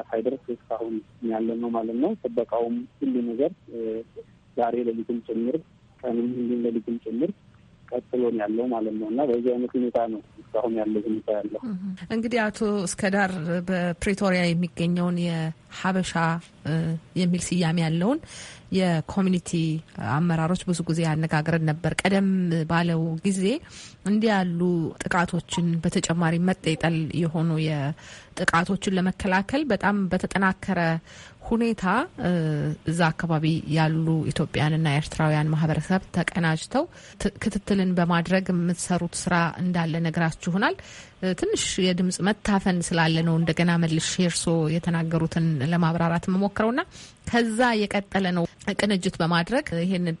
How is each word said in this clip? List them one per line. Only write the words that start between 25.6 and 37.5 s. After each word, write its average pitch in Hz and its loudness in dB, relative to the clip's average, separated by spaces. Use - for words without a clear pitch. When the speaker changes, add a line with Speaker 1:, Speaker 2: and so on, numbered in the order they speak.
Speaker 2:
በተጨማሪ 170 0
መጤ 180 0
ጠል 160 0
የሆኑ 165 0
የጥቃቶችን 160 -2
ለመከላከል 185 0
በጣም 208 2
በተጠናከረ 185 0
ሁኔታ፣ 233 0
እ፣ 233 0
እዛ 165 0
አካባቢ 170 0
ያሉ 160 2
ኢትዮጵያንና 156 0
ኤርትራውያን 151 2
ማህበረሰብ 160 0
ተቀናጅተው 170 0
ት-፣ - -2
ክትትልን 196 0